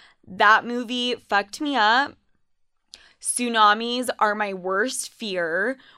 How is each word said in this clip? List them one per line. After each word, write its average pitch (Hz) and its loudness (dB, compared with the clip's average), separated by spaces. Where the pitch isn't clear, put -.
"That 208 4
movie 247 -4
fucked 202 -4
me 285 -2
up. 233 2
Tsunamis 233 0
are 214 2
my 208 -4
worst 190 -4
fear," 190 -4